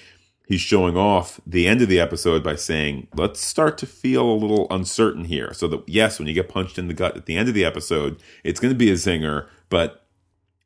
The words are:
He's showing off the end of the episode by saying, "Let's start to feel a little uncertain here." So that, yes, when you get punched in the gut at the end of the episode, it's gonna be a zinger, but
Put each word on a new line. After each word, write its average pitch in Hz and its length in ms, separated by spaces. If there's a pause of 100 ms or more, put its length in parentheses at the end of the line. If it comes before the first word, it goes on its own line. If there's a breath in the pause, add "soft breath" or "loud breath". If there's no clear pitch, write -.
(460 loud breath)
He's 95 140
showing 90 380
off 95 500
the 87 180
end 113 160
of 113 60
the 90 140
episode 82 420
by 78 120
saying, 73 600
"Let's 90 240
start 151 380
to - 80
feel 127 440
a 110 60
little 107 340
uncertain 92 540
here." 80 300
So 85 160
that, - 180
yes, 92 320
when 76 80
you 78 60
get 90 160
punched 95 280
in 90 120
the 85 40
gut 87 220
at - 100
the 80 120
end 113 100
of 120 80
the 98 80
episode, 78 580 (220 loud breath)
it's - 160
gonna 127 160
be 117 160
a 92 40
zinger, 78 520 (220 soft breath)
but - 360 (600)